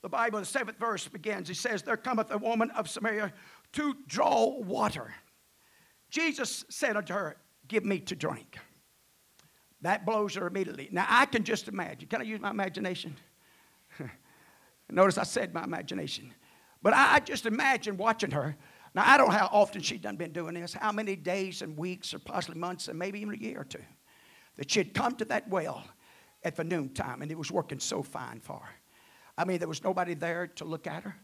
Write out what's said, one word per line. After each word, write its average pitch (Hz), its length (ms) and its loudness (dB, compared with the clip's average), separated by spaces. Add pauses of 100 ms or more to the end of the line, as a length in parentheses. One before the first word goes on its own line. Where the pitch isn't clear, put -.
The 202 80 -10
Bible, 226 300 0
the 185 60 -6
seventh 254 320 -4
verse 233 300 -2
begins. 190 400 -6
He 180 60 -6
says, 220 280 -2
"There 233 140 0
cometh 220 340 0
a 214 80 -2
woman 226 340 2
of 208 180 -4
Samaria 214 420 -2 (420)
to 294 220 -2 (120)
draw 254 520 4
water." 190 540 -2 (960)
Jesus 302 600 -2
said 233 280 0
unto 175 160 -4
her, 180 240 -2 (320)
"Give 202 160 2
me 196 160 0
to - 140 -6
drink." - 440 -6 (1200)
That 185 240 0
blows 208 300 0
her 185 120 -2
immediately. 196 440 -4
Now, 180 160 2
I 247 180 8
can 233 180 0
just - 260 -2
imagine. 185 400 -8
Can 233 120 -2
I 226 40 -4
use 214 160 -6
my 208 80 -2
imagination? 185 680 -4 (840)
<laughs> - 920 -18
Notice 185 280 6
I - 60 0
said 180 300 -2
my 170 100 -4
imagination. 160 680 -6 (480)
But 202 120 8
I, 254 220 8
I 302 60 10
just - 240 -4
imagine 226 520 2
watching 208 340 2
her. 143 240 0 (380)
Now, 185 140 2
I 269 100 12
don't - 120 8
know 196 80 6
how 202 140 4
often 208 300 6
she'd - 200 -4
done - 160 -6
been 160 160 -6
doing 165 200 -6
this, 175 200 -8
how - 180 -2
many 208 240 -2
days 185 480 -4
and 156 120 -8
weeks 180 380 -6
or - 60 -10
possibly 165 400 -6
months 175 300 -6
and 160 100 -6
maybe 196 220 -4
even 208 120 -6
a - 40 -10
year 220 240 -8
or - 20 -8
two, - 180 -14 (760)
that 139 120 -8
she 208 100 4
had 190 140 0
come 254 220 2
to 220 100 -4
that - 240 -2
well 165 340 -2 (600)
at 165 120 -2
the 165 80 -4
noontime, 139 580 -2
and 147 100 -6
it 160 60 -6
was 151 120 -6
working 156 300 -2
so 156 240 -2
fine 120 360 -10
for - 200 -12
her. - 140 -16 (640)
I 170 80 2
mean, 185 120 0
there 165 100 -2
was 156 160 -6
nobody 180 300 0
there 170 340 -4
to 165 180 -12
look 160 200 -6
at 160 180 -8
her. 202 200 -10